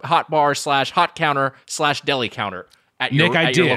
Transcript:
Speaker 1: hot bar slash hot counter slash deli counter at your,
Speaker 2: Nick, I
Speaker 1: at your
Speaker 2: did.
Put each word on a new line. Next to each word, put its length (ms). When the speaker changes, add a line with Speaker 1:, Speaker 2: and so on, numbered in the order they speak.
Speaker 1:
hot 260
bar 240
slash 380
hot 240
counter 380
slash 360
deli 280
counter 380
at 140
your, 160
Speaker 2:
Nick, 80
I 80
Speaker 1:
at 120
your 80
Speaker 2:
did. 100